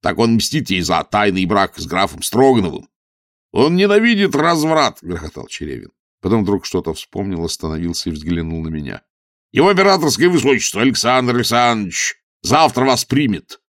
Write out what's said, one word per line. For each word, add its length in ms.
Так 160
он 160
мстит 360
ей 120
за 220
тайный 420
брак 320
с 80
графом 360
Строгановым. 640
Он 240
ненавидит 580
разврат!» — 680
грохотал 440
Черевин. 440
Потом 220
вдруг 200
что-то 300
вспомнил, 500
остановился 640
и 40
взглянул 500
на 60
меня. 340
«Его 220
императорское 560
высочество 520
Александр 540
Александрович 800
завтра 420
вас 200
примет. 640